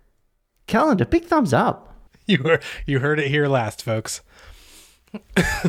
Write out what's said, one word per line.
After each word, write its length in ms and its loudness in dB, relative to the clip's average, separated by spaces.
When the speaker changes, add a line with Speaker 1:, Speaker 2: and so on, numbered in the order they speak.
Speaker 1:
calendar, 380 2
big 200 0
thumbs 280 2
up. 400 0
Speaker 2:
<laughs> 320 -20
You 120 2
heard, 260 0
you 140 0
heard 200 0
it 80 -2
here 220 0
last, 340 -2
folks. 380 -6
<laughs> 220 -10